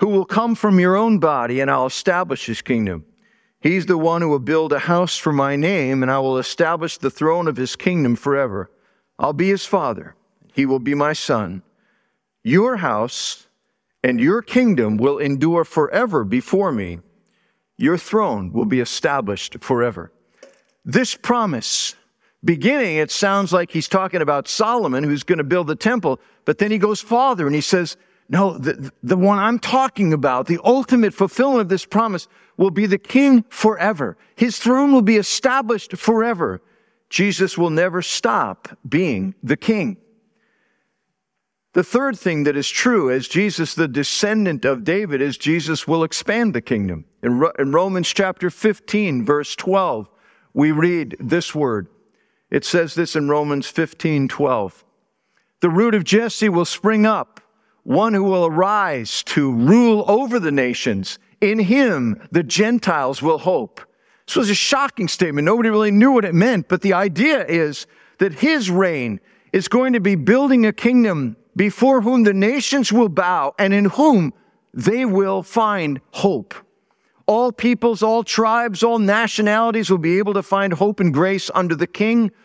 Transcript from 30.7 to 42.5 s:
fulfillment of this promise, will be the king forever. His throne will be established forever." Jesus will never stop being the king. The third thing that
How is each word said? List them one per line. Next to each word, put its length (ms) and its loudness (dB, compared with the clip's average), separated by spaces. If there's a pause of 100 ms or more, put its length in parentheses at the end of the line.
fulfillment 480 0
of 80 -2
this 160 -2
promise, 440 -2 (280)
will 140 2
be 160 0
the 100 2
king 540 4
forever. 680 0 (200)
His 220 0
throne 320 4
will 120 6
be 160 4
established 800 -2
forever." 640 0 (480)
Jesus 480 -2
will 100 0
never 320 0
stop 800 -4 (100)
being 540 -2
the 160 -2
king. 400 -2 (1800)
The 100 2
third 340 -2
thing 260 -2
that 120 2